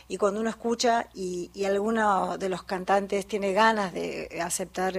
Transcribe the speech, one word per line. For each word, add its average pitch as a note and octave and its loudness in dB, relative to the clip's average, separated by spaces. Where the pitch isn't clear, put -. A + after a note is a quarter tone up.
y F#3 -8
cuando G#3 2
uno A3+ 0
escucha A#3 0
y, F3+ -6
y G3 -4
alguno G3 2
de F#3+ -2
los F3+ -4
cantantes G3 0
tiene G3 -2
ganas G#3 4
de E3+ -6
aceptar F#3 -2